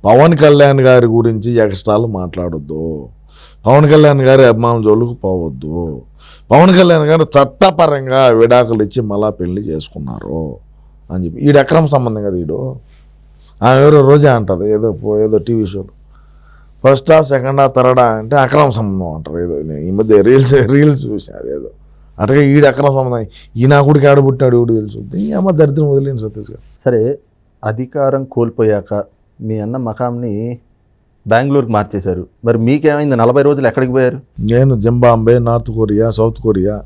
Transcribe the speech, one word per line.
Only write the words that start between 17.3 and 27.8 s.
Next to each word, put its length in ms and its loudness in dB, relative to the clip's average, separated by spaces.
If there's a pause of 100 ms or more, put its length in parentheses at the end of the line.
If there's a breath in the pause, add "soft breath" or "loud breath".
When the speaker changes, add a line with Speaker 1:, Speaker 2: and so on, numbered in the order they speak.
Speaker 1:
థర్డా 380 2
అంటే 320 -2
అక్రమ 340 2
సంబంధం 440 -6
అంటారు 240 -12
ఏదో. 240 -6
నేను 160 -10
ఈ 120 -8
మధ్య 300 2
రీల్స్, 340 4
రీల్స్ 520 2
చూసా 280 -10
అదేదో. 360 -12 (480)
అట్లాగే 380 2
ఈడు 100 6
అక్రమ 200 0
సంబంధం, 400 -2 (300 soft breath)
ఈ 100 0
నా 160 4
కొడుకు 240 4
ఆడ 180 4
పుట్టినాడు 320 0
ఎవడు 180 0
తెలుసు. 420 -8
ఈ 160 -6
అమ్మ 180 -2
దరిద్రం 400 0
వదిలేండి 320 -4
సతీష్ 280 -14
గారు. 80 -20 (260)
Speaker 2:
సరే, 340 -2 (460)
అధికారం 600 -4